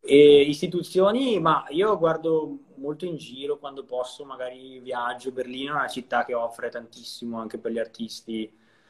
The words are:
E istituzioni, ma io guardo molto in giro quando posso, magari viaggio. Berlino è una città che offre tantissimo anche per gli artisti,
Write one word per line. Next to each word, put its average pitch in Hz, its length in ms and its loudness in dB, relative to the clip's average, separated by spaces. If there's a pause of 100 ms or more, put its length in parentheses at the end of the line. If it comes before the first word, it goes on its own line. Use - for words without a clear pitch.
E 143 360 10
istituzioni, 185 960 0
ma 156 300 2
io 196 280 2
guardo 156 600 -2 (180)
molto 151 300 -8
in 170 100 -8
giro 139 420 -8
quando 135 280 -14
posso, 123 400 -8
magari 131 540 -12
viaggio. 123 520 -6
Berlino 127 400 -8
è 151 40 -4
una 131 120 -2
città 120 380 -4
che 123 80 -6
offre 117 340 -4
tantissimo 117 720 -12
anche 110 180 -10
per 113 140 -6
gli 117 60 -4
artisti, 113 760 -8 (380)